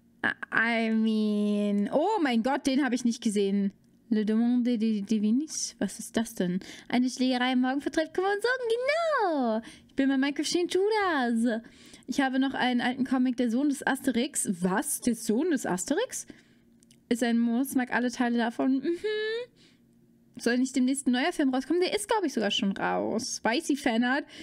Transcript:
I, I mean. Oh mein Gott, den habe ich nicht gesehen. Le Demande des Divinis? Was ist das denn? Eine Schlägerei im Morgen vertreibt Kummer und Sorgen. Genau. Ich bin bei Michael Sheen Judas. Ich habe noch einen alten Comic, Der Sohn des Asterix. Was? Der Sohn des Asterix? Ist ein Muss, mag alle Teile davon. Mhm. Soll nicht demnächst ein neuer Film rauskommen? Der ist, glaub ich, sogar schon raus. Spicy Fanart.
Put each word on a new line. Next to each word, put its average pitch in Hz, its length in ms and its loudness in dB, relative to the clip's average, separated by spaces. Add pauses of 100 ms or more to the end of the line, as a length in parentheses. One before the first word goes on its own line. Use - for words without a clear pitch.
(240)
I, 226 640 0
I - 20 0
mean. 208 1000 0
Oh 381 300 0
mein 240 200 2
Gott, 277 260 -2
den 269 180 2
habe 240 100 0
ich 247 80 -4
nicht 233 180 -2
gesehen. 202 520 0 (380)
Le 214 140 0
Demande 233 520 2
des 214 280 0
Divinis? 220 720 0
Was - 220 -4
ist - 180 -6
das 226 160 -2
denn? 180 280 -2 (260)
Eine 254 220 0
Schlägerei 254 440 0
im 254 80 4
Morgen 262 200 0
vertreibt 320 340 -2
Kummer 370 180 2
und 403 80 -2
Sorgen. 494 280 0
Genau. 466 920 2 (260)
Ich - 80 -20
bin 269 140 2
bei 277 80 2
Michael 285 280 0
Sheen 349 220 0
Judas. 285 960 2 (460)
Ich 254 120 -2
habe 262 200 2
noch 262 160 0
einen 240 260 0
alten 254 240 0
Comic, 254 320 2
Der 240 140 2
Sohn 269 180 2
des - 160 -4
Asterix. 254 640 0 (120)
Was? 190 400 0
Der 240 120 2
Sohn 247 380 0
des 269 160 0
Asterix? 320 580 -2 (840)
Ist 247 140 0
ein 233 160 2
Muss, 233 380 0
mag 254 180 0
alle 240 180 0
Teile 240 260 0
davon. 262 420 0
Mhm. 339 180 -2 (1400)
Soll 240 200 0
nicht 254 180 -2
demnächst 262 300 0
ein 254 60 2
neuer 262 200 2
Film 269 220 0
rauskommen? 311 280 0
Der 359 140 0
ist, 415 120 -4
glaub 440 160 2
ich, 285 100 -2
sogar 202 180 0
schon 202 200 0
raus. 180 680 -2
Spicy 277 400 0
Fanart. 247 480 0 (180)